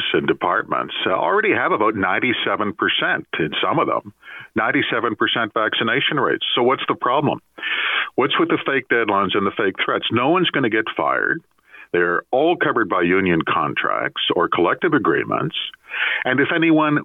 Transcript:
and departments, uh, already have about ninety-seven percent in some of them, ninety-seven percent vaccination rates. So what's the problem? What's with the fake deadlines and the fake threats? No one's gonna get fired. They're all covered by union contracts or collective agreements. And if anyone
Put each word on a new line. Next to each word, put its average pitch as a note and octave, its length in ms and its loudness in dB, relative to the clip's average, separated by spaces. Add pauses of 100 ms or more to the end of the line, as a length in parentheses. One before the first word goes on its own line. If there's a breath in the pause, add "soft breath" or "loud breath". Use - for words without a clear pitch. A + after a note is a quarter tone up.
(140)
and D2+ 120 2
departments, C#2+ 680 -2 (120)
uh, - 40 0
already G3 420 2
have C3 220 0
about G#2+ 220 2
ninety-seven G2+ 800 0
percent D#3 540 -2 (120)
in D#2+ 120 -2 (100)
some G2+ 180 0
of C#3+ 80 0
them, - 260 -4 (420 loud breath)
ninety-seven A#2+ 600 0
percent A2+ 380 -2
vaccination A#2 680 0
rates. F#2+ 260 0 (100)
So B2+ 80 2
what's C3 240 2
the C#3+ 80 0
problem? B2+ 440 0 (760 loud breath)
What's C#3 220 0
with E3 120 0
the D#3 160 0
fake C3+ 240 -2
deadlines G2+ 460 2
and G2 120 2
the F#2+ 40 -2
fake G2 320 -2
threats? A2+ 280 -2
No B2 180 2
one's E3+ 200 4
gonna C#3 200 0
get A2 140 0 (120)
fired. C2 460 0 (520 loud breath)
They're F2 360 2
all D#3 280 2
covered A#2+ 320 0
by F#2 140 2
union F2+ 440 2
contracts C#2 760 -2 (120)
or F2 140 2
collective A#2+ 440 0
agreements. A#2+ 600 0 (720 loud breath)
And B2+ 160 0
if - 120 0
anyone D#3 520 4